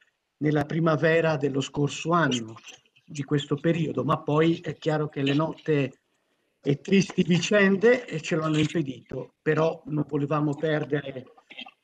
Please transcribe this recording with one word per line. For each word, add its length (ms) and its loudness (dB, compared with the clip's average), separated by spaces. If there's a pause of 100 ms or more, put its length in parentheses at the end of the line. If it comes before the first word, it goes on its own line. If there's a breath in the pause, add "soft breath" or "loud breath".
(380)
nella 260 0
primavera 720 2
dello 240 -2
scorso 500 -4
anno, 460 0 (480)
di 180 -8
questo 320 -2
periodo, 480 0
ma 180 -2
poi 380 2
è 200 -10
chiaro 300 -2
che 140 -8
le 120 0
note 680 -2 (600)
e 200 0
tristi 420 2
vicende, 840 4
eh, 160 -8
ce 140 -4
lo 80 0
hanno 160 0
impedito, 840 -4
però 460 0
non 220 -2
volevamo 480 -2
perdere 680 -4 (580)